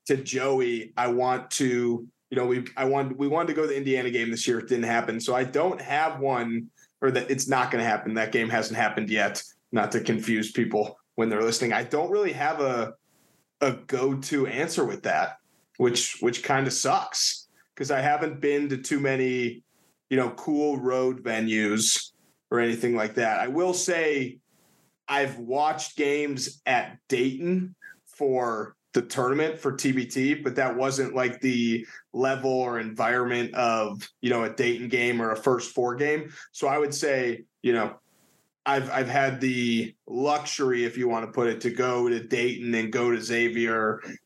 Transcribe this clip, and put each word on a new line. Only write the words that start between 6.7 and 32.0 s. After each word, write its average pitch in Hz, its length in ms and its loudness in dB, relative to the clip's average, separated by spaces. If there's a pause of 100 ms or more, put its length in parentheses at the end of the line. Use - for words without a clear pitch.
or 135 80 4
that 123 200 0
it's 131 180 -2
not 127 220 2
gonna 120 140 0
happen. 107 300 0
That 110 180 0
game 113 160 2
hasn't 113 300 0
happened 107 320 0
yet. 101 320 0 (300)
Not 104 200 2
to - 80 0
confuse 110 520 0
people 110 440 -2 (200)
when 113 120 0
they're 107 140 0
listening. 117 300 0
I 107 100 2
don't 151 280 -2
really 196 220 2
have 147 280 -2
a, 123 340 -2 (680)
a 135 120 2
go-to 135 760 0
answer 139 380 -2
with 104 180 -4
that, 87 340 0 (420)
which, 120 420 2
which 120 220 0
kinda 135 280 2
sucks - 800 0 (260)
'cause 135 160 -4
I 139 100 2
haven't 147 400 0
been 143 300 2
to 131 80 -2
too 139 220 -2
many, 127 640 0 (460)
you 131 80 2
know, 127 140 2
cool 147 480 0
road 127 440 0
venues 110 920 0 (380)
or 120 100 2
anything 117 340 0
like 107 220 -2
that. 110 240 2
I 117 80 -2
will 175 260 0
say 156 640 0 (680)
I've 131 300 0
watched 147 580 -2
games 143 680 -2
at 123 320 0 (120)
Dayton 170 680 0 (320)
for 123 680 -2 (200)
the 120 80 4
tournament 147 560 0
for 135 140 -2
T 135 200 0
B 127 140 0
T, 135 280 0
but 127 220 -4
that 127 180 2
wasn't, 131 400 0
like, 127 260 -2
the 117 460 2 (280)